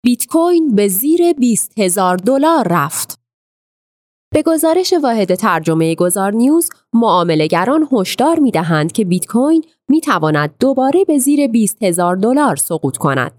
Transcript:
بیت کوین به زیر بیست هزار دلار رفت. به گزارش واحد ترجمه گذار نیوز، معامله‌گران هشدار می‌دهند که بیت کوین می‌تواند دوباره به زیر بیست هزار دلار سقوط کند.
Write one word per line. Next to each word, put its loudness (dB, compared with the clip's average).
بیت 0
کوین 0
به 2
زیر 0
بیست -2
هزار 0
دلار 0
رفت. -4
به 2
گزارش 0
واحد 0
ترجمه 0
گذار -2
نیوز، 2
معامله‌گران 2
هشدار 0
می‌دهند 0
که -2
بیت -2
کوین 0
می‌تواند 0
دوباره 2
به 0
زیر 2
بیست -2
هزار 0
دلار 0
سقوط -4
کند. -2